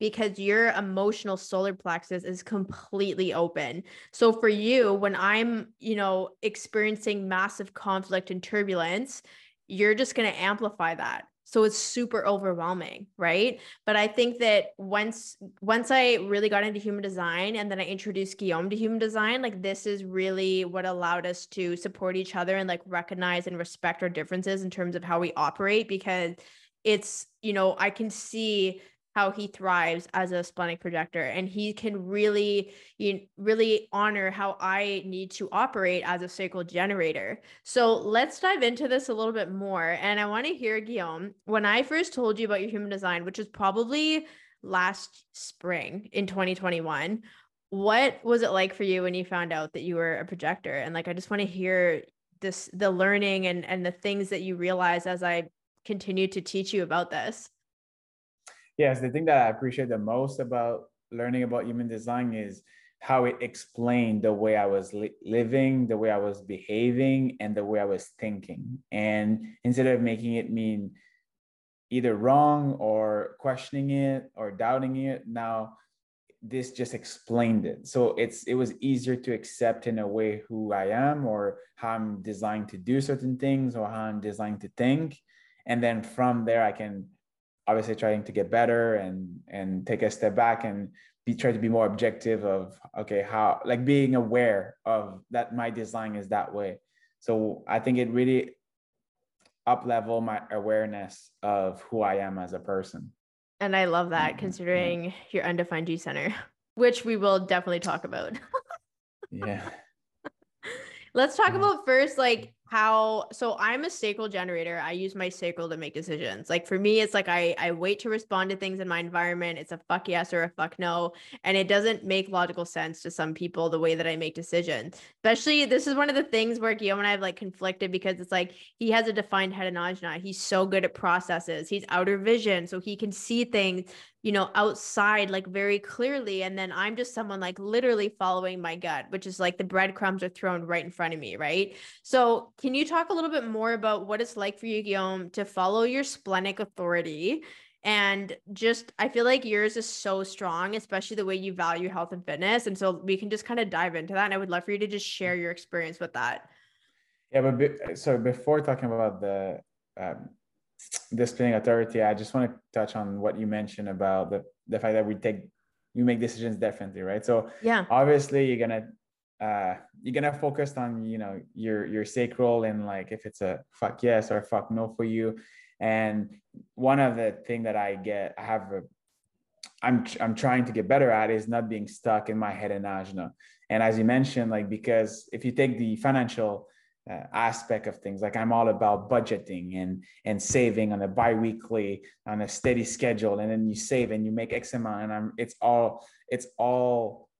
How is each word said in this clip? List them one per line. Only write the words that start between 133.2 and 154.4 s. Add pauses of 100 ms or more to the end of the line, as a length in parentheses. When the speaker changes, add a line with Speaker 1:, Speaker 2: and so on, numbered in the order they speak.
Speaker 1:
things, (320)
you
know,
outside,
like,
very
clearly.
And
then
I'm
just
someone,
like,
literally
following
my
gut,
which
is,
like,
the
breadcrumbs
are
thrown
right
in
front
of
me,
right? (260)
So
can
you
talk
a
little
bit
more
about
what
it's
like
for
you,
Guillaume,
to
follow
your
splenic
authority? (400)
And (160)
just,
I
feel
like
yours
is
so
strong,
especially
the
way
you
value
health
and
fitness.
And
so (100)
we
can
just
kinda
dive
into
that.
And
I
would